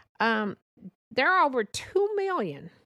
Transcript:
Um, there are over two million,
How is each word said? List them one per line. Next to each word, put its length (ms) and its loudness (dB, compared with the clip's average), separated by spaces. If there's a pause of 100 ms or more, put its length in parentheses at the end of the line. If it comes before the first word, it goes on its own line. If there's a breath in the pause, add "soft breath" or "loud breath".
(180 loud breath)
Um, 380 0 (560)
there 180 2
are 160 6
over 160 0
two 540 -2
million, 540 -4 (160)